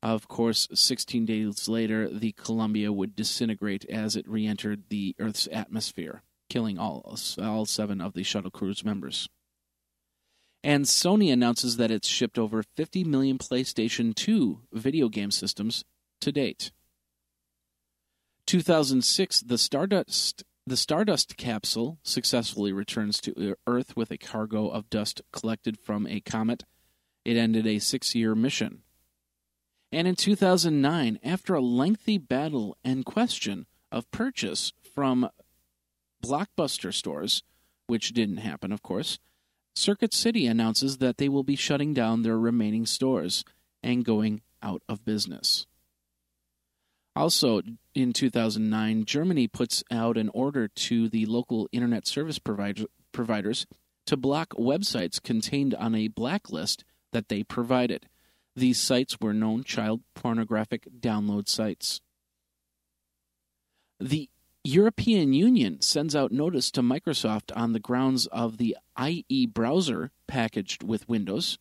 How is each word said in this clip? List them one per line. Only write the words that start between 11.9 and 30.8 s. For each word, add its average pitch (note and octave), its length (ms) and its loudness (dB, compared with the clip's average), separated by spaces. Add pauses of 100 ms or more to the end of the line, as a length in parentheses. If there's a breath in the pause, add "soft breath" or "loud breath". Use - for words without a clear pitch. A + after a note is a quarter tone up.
it's G#2+ 160 -2
shipped - 320 -2
over A2 240 0
fifty D#3+ 400 -4
million C3+ 360 2
PlayStation A#2 760 -2
two F3 460 2 (120)
video C3 360 0
game G2+ 240 -2
systems - 520 -4 (360)
to - 100 -2
date. C#3 400 -4 (1800)
Two F3+ 140 4
thousand C#3+ 440 4
six, - 360 2
the A#3+ 180 0
Stardust, - 840 0 (200)
the B2+ 120 -2
Stardust E3+ 600 2
capsule A#2 680 -2
successfully A2 680 0
returns G#2 500 -2
to G2 340 -4 (100)
Earth B2 300 -2
with A2+ 160 -4
a G#2+ 60 -10
cargo G#2+ 500 -4
of G#2 220 -6
dust G#2+ 300 -4 (120)
collected A2 480 -4
from G#2 260 -4
a G2 140 -6
comet. A2+ 440 -2 (600)
It A#2 120 2
ended A2+ 300 4
a G#2+ 140 2
six-year A2+ 560 0
mission. A#2 460 -2 (1080)
And E3 160 0
in F#3 80 2
two G3 220 2
thousand E3+ 440 4